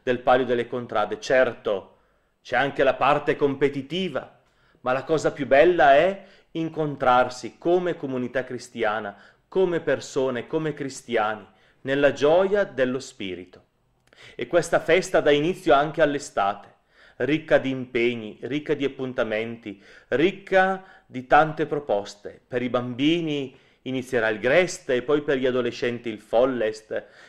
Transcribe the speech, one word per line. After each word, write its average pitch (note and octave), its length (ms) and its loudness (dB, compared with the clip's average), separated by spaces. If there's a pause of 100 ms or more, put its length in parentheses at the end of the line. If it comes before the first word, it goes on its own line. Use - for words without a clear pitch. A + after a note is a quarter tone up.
del B2 200 -2
Palio C3 240 4
delle A#2+ 240 -2
Contrade. A2 500 -4
Certo, A#2 800 -2 (460)
c'è - 120 -8
anche C#3 300 0
la B2+ 100 4
parte C#3+ 400 0
competitiva, C#3 1040 -2 (420)
ma B2 100 -2
la C3 100 -2
cosa D#3 300 0
più C3+ 160 -6
bella D3+ 460 8
è F#3+ 300 4 (280)
incontrarsi C#3 1040 0
come F3 380 0
comunità B2+ 480 -6
cristiana, A2 720 -6 (320)
come F3 320 0
persone, C3 680 -2
come D#3 280 -4
cristiani, A2 720 -4 (360)
nella C#3 300 2
gioia F#3 520 2
dello B2+ 360 -2
Spirito. F2+ 640 -14 (680)
E E3 120 -8
questa E3+ 340 2
festa E3+ 400 2
dà D3 100 4
inizio D3+ 440 2
anche D3+ 260 2
all'estate, B2+ 680 -2 (480)
ricca D3 420 0
di B2+ 120 -2
impegni, A#2+ 720 -4
ricca D3 320 -6
di C3+ 100 -4
appuntamenti, A#2 960 -6 (260)
ricca F#3+ 760 0 (220)
di B2+ 200 -12
tante D3+ 400 4
proposte. G#2 800 -6
Per B2 160 -6
i B2 60 -4
bambini C#3 840 -2 (280)
inizierà B2+ 460 -2
il A2 100 -2
Grest D3 520 0
e B2 120 0
poi D3 200 0
per D3 160 0
gli B2+ 80 0
adolescenti A#2+ 600 -4
il G#2+ 120 -8
Follest, A2+ 840 -2 (240)